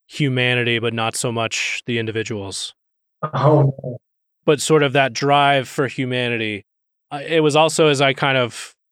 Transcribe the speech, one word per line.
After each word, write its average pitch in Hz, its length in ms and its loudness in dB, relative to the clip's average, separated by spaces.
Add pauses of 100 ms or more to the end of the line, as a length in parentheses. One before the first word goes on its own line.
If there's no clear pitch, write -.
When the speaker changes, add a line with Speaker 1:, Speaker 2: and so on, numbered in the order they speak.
Speaker 1:
humanity, 123 720 0
but 113 140 -4
not 113 220 -4
so 127 160 -4
much - 540 -4
the 117 140 -4
individuals. 107 760 -8 (480)
Speaker 2:
Oh. 139 760 0 (460)
Speaker 1:
But 151 160 2
sort 156 200 4
of 139 120 0
that 135 200 2
drive 143 540 2
for 139 200 -2
humanity. 120 760 -4 (460)
Uh, 147 140 -10
it 165 160 2
was 147 140 4
also, 160 320 4
as 143 140 2
I 135 120 4
kind 135 240 0
of, - 360 -4 (180)